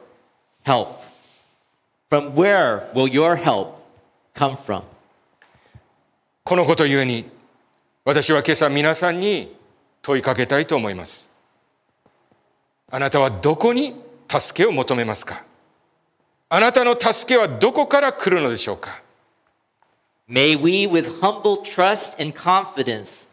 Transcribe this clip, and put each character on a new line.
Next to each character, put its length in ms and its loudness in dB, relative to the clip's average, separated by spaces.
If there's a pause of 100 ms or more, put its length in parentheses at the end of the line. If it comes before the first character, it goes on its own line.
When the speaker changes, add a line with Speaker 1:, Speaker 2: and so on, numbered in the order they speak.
(640)
Speaker 1:
help? 360 0 (1120)
From 240 0
where 580 2
will 140 2
your 280 2
help 440 -2 (560)
come 200 -2
from? 280 -8 (1600)
Speaker 2:
こ 80 2
の 80 4
こ 120 2
と 100 2
ゆ 140 2
え 80 0
に、 180 -4 (800)
私 280 0
は 140 2
今 80 2
朝 160 2
皆 240 0
さ 160 -2
ん 100 -4
に 380 -4 (460)
問 160 0
い 20 -8
か 140 -2
け 100 0
た 140 0
い 80 -2
と 80 -2
思 160 -2
い 20 -8
ま 100 -12
す。 240 -16 (1600)
あ 120 -8
な 100 -2
た 100 2
は 120 2
ど 240 0
こ 180 0
に 220 -4 (340)
助 320 -2
け 80 4
を 20 -4
求 220 -2
め 120 -2
ま 100 -4
す 100 -10
か？ 180 -14 (1080)
あ 100 2
な 120 4
た 120 4
の 180 4
助 320 0
け 60 6
は 80 2
ど 260 0
こ 140 0
か 120 4
ら 140 0
来 160 -2
る 140 2
の 80 0
で 60 -4
し 120 -6
ょ 40 -2
う 40 -10
か？ 240 -16 (1300)
Speaker 1:
May 260 4
we, 300 2
with 340 0
humble 440 0
trust 580 0
and 160 -8
confidence, 960 -2